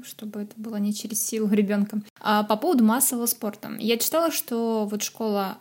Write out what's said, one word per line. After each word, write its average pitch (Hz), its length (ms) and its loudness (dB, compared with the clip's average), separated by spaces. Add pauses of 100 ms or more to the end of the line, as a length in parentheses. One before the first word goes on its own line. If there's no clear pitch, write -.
чтобы 214 340 -12
это 208 160 -12
было 220 200 -10
не 208 180 0
через 208 280 -6
силу 220 300 0
ребёнка. 208 480 2 (180)
А 214 260 2
по 214 120 2
поводу 269 260 4
массового 233 440 4
спорта. - 420 -4 (100)
Я 226 200 0
читала, 320 340 2
что 233 580 -2
вот 208 120 -4
школа 202 580 -2